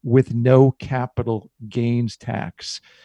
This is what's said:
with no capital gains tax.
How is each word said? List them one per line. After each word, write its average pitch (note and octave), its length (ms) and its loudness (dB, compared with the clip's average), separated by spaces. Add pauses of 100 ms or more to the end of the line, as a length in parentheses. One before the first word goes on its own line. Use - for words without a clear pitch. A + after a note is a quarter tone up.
with B2+ 300 2
no B2+ 380 4
capital A#2+ 800 -8 (200)
gains A#2+ 480 -4
tax. - 640 -10 (240)